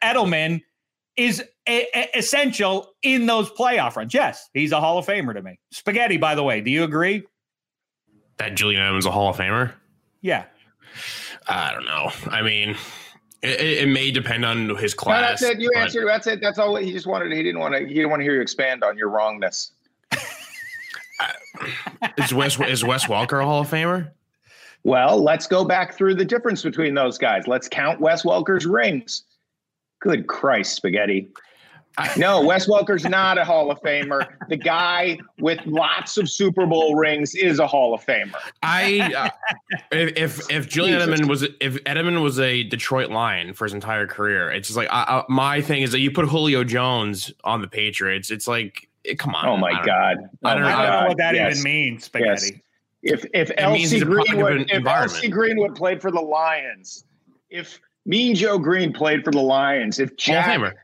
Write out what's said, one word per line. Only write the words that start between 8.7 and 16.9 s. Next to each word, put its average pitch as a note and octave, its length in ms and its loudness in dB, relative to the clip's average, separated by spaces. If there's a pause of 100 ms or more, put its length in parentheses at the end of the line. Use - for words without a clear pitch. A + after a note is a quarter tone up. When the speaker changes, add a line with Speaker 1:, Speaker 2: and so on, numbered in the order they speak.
Speaker 2:
Edelman's F#2+ 240 2
a F2+ 60 2
Hall G2+ 180 2
of F#2 80 -2
Famer? A2+ 360 0 (480)
Speaker 1:
Yeah. D3 240 -2 (1040)
Speaker 2:
I E2 260 -2
don't B1 120 -8
know. D2+ 260 -4 (180)
I A2 120 -2
mean, G#2+ 360 0 (640)
it, B2+ 200 -2
it, D#3 220 0
it C#3 40 2
may C3+ 240 2
depend A#2+ 340 -2
on A2+ 300 -2
his G#2 200 -2 (100)
Speaker 3:
No, A3 80 2
that's A#3+ 280 0
Speaker 2:
class, - 20 -
Speaker 3:
it. A#3 160 0
You A#3+ 140 0
Speaker 2:
but A#3 100 2
Speaker 3:
answered. A#3 240 -2
That's G#3+ 200 0
it. G#3+ 140 -4
That's G#3 180 -2
all. G#3 160 2
He F#3+ 160 -4